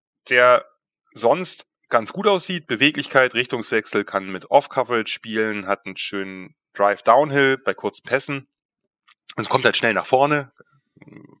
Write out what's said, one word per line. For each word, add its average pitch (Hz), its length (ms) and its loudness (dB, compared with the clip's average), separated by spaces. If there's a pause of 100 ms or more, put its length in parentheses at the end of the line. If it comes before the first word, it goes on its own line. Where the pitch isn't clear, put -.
(300)
der 123 340 6 (480)
sonst 160 540 0 (240)
ganz 113 240 0
gut 202 120 -2
aussieht, 180 400 0
Beweglichkeit, 135 680 2
Richtungswechsel, 113 680 -2
kann 95 260 -8
mit 92 200 -10
Off-Coverage 120 640 0
spielen, 107 540 -4
hat 98 180 -4
einen 95 140 -14
schönen 95 560 -10 (180)
Drive 101 300 0
Downhill 135 560 4
bei - 160 -4
kurzen - 320 -8
Pässen. 139 420 -4 (880)
Also 110 140 -6
kommt 127 160 2
halt 104 100 0
schnell 117 160 0
nach 92 140 -2
vorne, 139 460 0 (880)